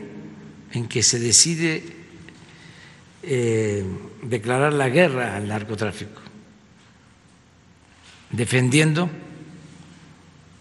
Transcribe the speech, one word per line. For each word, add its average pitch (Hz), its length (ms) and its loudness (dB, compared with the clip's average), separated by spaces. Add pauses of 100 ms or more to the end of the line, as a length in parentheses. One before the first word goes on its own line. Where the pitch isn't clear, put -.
(720)
en 120 160 -4
que 113 160 0
se 123 160 2
decide, 156 640 2 (1400)
eh, 110 640 0 (380)
declarar 127 500 2
la 139 160 2
guerra 127 460 2
al 104 120 -4
narcotráfico, 104 760 -6 (2000)
defendiendo 143 800 4 (1500)